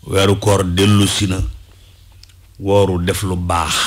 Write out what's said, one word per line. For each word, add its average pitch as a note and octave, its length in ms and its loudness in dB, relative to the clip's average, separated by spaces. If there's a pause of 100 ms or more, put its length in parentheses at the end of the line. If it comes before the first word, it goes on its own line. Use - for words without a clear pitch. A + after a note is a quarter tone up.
Weeru G2 320 2
koor G2+ 260 2
dellu G2 440 2
si - 180 -2
na. F2+ 140 -4 (1200)
Wooru G2 440 2
def F#2 180 -2
lu F#2+ 140 -4
baax. F2 380 -2 (120)